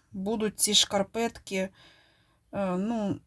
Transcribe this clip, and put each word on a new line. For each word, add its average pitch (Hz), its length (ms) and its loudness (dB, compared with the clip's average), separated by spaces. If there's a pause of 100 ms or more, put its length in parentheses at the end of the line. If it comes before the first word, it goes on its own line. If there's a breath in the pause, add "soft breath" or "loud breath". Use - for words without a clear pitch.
(120)
будуть 208 480 -2
ці 208 140 2
шкарпетки, 196 920 0 (840 soft breath)
е, 190 240 -2
ну, 208 400 0 (100)